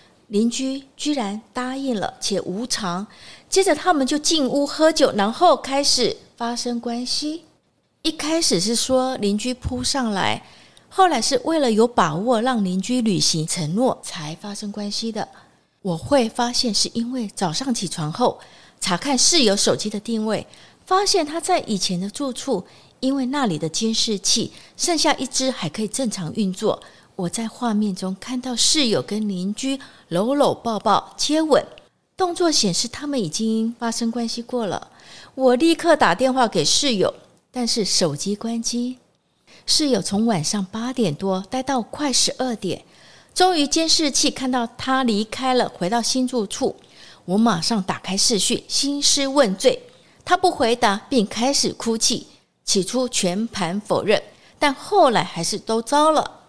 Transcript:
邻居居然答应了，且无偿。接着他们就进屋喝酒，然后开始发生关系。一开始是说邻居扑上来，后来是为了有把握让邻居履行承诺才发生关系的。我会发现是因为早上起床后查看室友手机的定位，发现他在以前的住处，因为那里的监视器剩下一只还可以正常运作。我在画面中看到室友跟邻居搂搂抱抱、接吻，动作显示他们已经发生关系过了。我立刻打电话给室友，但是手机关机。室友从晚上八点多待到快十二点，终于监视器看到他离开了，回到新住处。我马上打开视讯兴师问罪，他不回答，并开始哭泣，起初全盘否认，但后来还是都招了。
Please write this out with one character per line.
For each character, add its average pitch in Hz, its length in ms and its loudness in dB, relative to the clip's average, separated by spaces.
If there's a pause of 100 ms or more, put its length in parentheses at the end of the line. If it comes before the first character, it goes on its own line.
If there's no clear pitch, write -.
(280)
邻 220 220 2
居 262 340 -4 (140)
居 294 160 -2
然 214 280 -4 (120)
答 254 240 -6
应 262 200 -2
了， - 220 -4
且 - 220 -2
无 214 260 -6
偿。 185 400 -4 (420)
接 381 140 4
着 370 100 4
他 349 200 2
们 269 120 2
就 294 120 0
进 302 280 2
屋 277 220 0
喝 311 240 4
酒， 302 220 4
然 202 180 0
后 330 240 6
开 269 260 -2
始 240 360 2 (180)
发 233 180 -4
生 240 260 -4
关 240 260 -6
系。 302 380 -6 (580)
一 320 100 -2
开 320 300 -2
始 220 180 2
是 220 160 -2
说 262 420 0
邻 208 200 0
居 247 160 -4
扑 247 280 -6
上 247 300 -2
来， 135 320 -2 (460)
后 381 180 4
来 269 140 0
是 - 240 0
为 330 120 2
了 262 140 2
有 220 160 6
把 180 280 0
握 214 260 0
让 240 240 0
邻 185 160 -2
居 247 200 -2
履 214 160 2
行 160 300 0
承 160 280 -4
诺 247 280 2
才 156 380 -10
发 202 120 -12
生 202 180 -10
关 208 200 -8
系 226 180 -6
的。 214 200 -6 (520)
我 175 160 -2
会 247 300 2
发 240 240 -2
现 240 220 0
是 - 200 0
因 233 200 -4
为 233 200 -4
早 165 200 -2
上 262 200 -2
起 202 140 -4
床 156 240 -4
后 220 280 0 (420)
查 185 160 0
看 277 200 0
室 311 260 4
友 202 120 4
手 - 200 2
机 214 140 -4
的 208 100 -6
定 220 260 -4
位， 214 200 -2 (400)
发 381 200 2
现 359 200 2
他 302 140 -6
在 349 220 0
以 208 160 -2
前 180 220 -2
的 202 100 -4
住 269 240 -6
处， 220 320 -4 (340)
因 262 160 0
为 262 120 -2
那 277 180 0
里 170 140 0
的 160 100 -2
监 226 240 -2
视 220 240 0
器 - 340 -2 (240)
剩 339 220 0
下 302 160 2
一 254 140 -6
只 262 240 -2
还 190 180 -4
可 - 120 -6
以 214 60 -2
正 254 220 -4
常 175 240 -6
运 190 180 0
作。 196 300 -2 (340)
我 175 140 -4
在 226 180 -6
画 233 280 -4
面 208 200 0
中 190 240 -6
看 247 220 -8
到 254 140 -6
室 269 320 2
友 185 120 2
跟 208 300 -4
邻 190 240 -4
居 269 260 -4 (300)
搂 208 240 0
搂 262 200 4
抱 220 260 -4
抱、 - 360 2
接 311 260 0
吻， 311 220 4 (540)
动 349 160 0
作 339 180 2
显 202 220 2
示 233 140 -2
他 277 180 -12
们 285 160 -2
已 160 80 -2
经 220 480 -2
发 233 140 -4
生 226 180 -2
关 233 180 -4
系 233 140 -8
过 233 240 -4
了。 160 240 -6 (460)
我 254 200 6
立 330 200 4
刻 320 200 4
打 214 200 4
电 254 180 2
话 254 140 4
给 185 180 0
室 269 300 2
友， 180 180 2 (380)
但 240 160 -4
是 226 180 0
手 160 300 0
机 196 200 -4
关 226 260 -6
机。 240 360 -4 (720)
室 302 220 2
友 208 120 2
从 202 240 0
晚 196 180 0
上 202 220 -2
八 233 260 -8
点 208 220 0
多 190 360 -4
待 262 120 -4
到 262 200 -2
快 285 300 -4
十 - 280 2
二 247 160 -2
点， - 280 -6 (500)
终 370 220 4
于 285 120 2
监 320 200 0
视 311 220 2
器 262 220 0
看 262 180 -4
到 247 160 0 (100)
他 262 280 -2
离 220 200 2
开 254 300 -2
了， 240 160 2
回 - 180 -4
到 233 140 0
新 254 260 0
住 233 200 -2
处。 - 280 -2 (500)
我 180 120 0
马 214 240 4
上 202 220 2
打 180 160 -4
开 185 180 -6
视 202 200 2
讯 - 300 0
兴 285 340 -2
师 285 260 2
问 269 280 4
罪， - 260 2 (440)
他 359 100 2
不 359 160 4
回 240 240 2
答， 208 240 2 (100)
并 240 160 4
开 240 280 0
始 - 200 0
哭 226 240 -2
泣， - 300 -2 (360)
起 190 200 0
初 247 240 -2
全 202 400 -2
盘 185 340 -4
否 147 220 -2
认， 196 180 2 (380)
但 285 140 2
后 330 380 4
来 175 120 2
还 170 200 -8
是 196 140 -4
都 226 240 -2
招 302 300 2
了。 - 380 -2